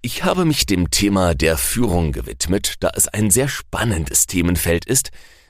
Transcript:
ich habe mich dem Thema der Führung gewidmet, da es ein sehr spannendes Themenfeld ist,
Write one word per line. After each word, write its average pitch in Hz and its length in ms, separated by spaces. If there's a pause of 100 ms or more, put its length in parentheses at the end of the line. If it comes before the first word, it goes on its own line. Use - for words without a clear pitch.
ich - 220
habe 180 220
mich 151 180
dem 90 260
Thema 95 440
der 78 240
Führung 87 540
gewidmet, 65 680
da 90 140
es - 120
ein 107 240
sehr 131 180
spannendes - 800
Themenfeld 87 600
ist, - 240 (400)